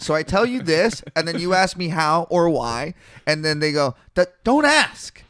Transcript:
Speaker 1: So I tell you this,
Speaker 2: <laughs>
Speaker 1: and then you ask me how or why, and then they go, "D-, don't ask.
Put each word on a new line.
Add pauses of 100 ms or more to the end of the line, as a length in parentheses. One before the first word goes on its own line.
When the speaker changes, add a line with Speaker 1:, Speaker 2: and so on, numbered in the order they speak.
Speaker 1:
So
I
tell
you
this,
Speaker 2:
<laughs>
Speaker 1:
and
then
you
ask
me
how
or
why, (300)
and
then
they
go, (220)
"D-, (180)
don't
ask.